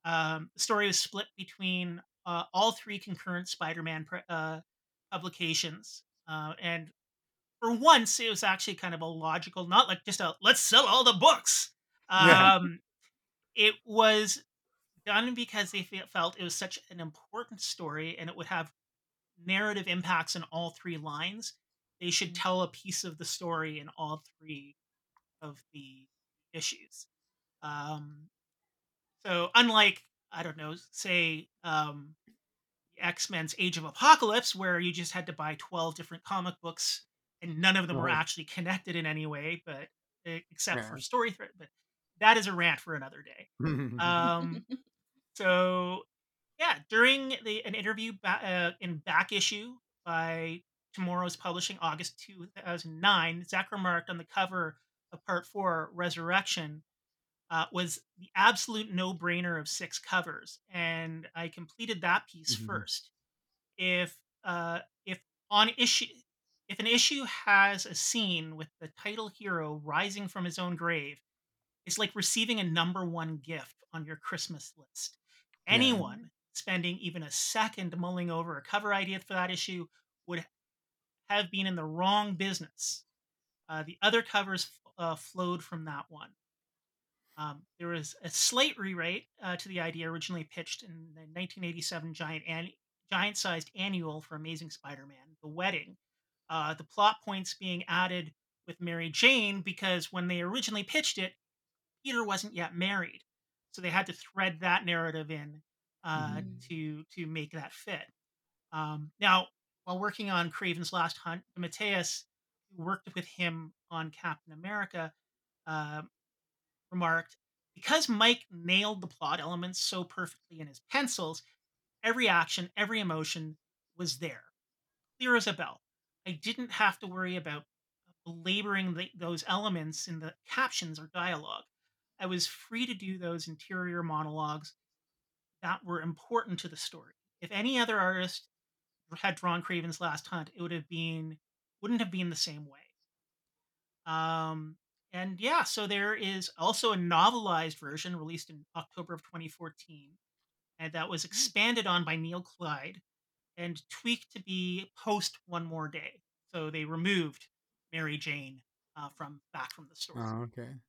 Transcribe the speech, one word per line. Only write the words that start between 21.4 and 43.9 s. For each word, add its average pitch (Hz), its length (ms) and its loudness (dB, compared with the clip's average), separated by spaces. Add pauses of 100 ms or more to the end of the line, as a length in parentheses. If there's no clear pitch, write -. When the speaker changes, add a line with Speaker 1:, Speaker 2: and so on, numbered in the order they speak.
Speaker 1:
They 175 100 -2
should 175 220 0
Speaker 2:
Mm. - 20 -14
Speaker 1:
tell 185 280 2
a 170 60 0
piece - 360 -6
of 160 120 -8
the 165 80 -10
story 160 540 -4
in 143 180 -14
all 156 260 -6 (160)
three 143 380 -12 (640)
of 147 220 -14 (100)
the 135 340 -20 (460)
issues. - 540 -8 (560)
Um, 151 680 -8 (960)
so 175 300 2
unlike, 214 480 8 (280)
I 170 120 -8
don't 156 140 -8
know, 156 180 -8 (160)
say, 165 580 0 (140)
um, 151 520 -2 (840)
X-Men's 170 600 -4
Age 180 180 0
of 160 80 -6
Apocalypse, 240 680 6
where 185 240 0
you 175 140 0
just 165 200 -6
had 180 140 -4
to 175 60 -10
buy 156 220 -6
twelve 165 400 -4
different 170 280 -14
comic 180 380 -4
books - 440 -4 (360)
and 165 180 -6
none 190 180 8
of 180 100 2
them 160 120 -2
were 175 100 2
Speaker 2:
Right. - 0 -
Speaker 1:
actually 160 360 0
connected 185 500 -4
in 165 100 -2
any 156 220 -2
way, 151 380 -6
but 147 240 -12 (380)
e-, 165 140 -6 (100)
except 165 340 -2
for 123 120 -12
Speaker 2:
Yeah. - 20 -12
Speaker 1:
story 233 320 0
thread, - 260 -14
but 165 120 -20 (500)
that 220 180 10
is 202 100 2
a 196 60 0
rant 170 260 4
for 160 160 -8
another 139 280 -10
day. - 260 -20 (100)
Speaker 2:
<laughs> 185 40 0 (360)